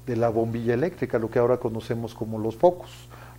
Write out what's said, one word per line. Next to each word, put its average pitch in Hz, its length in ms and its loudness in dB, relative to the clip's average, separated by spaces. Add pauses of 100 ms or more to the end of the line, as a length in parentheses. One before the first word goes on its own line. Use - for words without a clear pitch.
de 120 120 -2
la 117 120 4
bombilla 117 460 0
eléctrica, 131 420 -2
lo 113 140 0
que 135 80 4
ahora 120 180 6
conocemos 117 560 -4
como 110 240 -6
los 113 180 -4
focos, 175 360 4 (480)